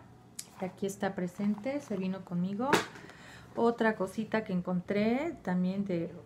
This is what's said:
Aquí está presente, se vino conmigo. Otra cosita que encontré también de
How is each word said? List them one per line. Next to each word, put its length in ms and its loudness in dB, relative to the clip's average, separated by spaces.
Aquí 240 -4
está 300 0
presente, 680 0
se 160 -4
vino 300 -2
conmigo. 440 0
Otra 400 4
cosita 480 0
que 80 -6
encontré 880 2
también 460 2
de 280 0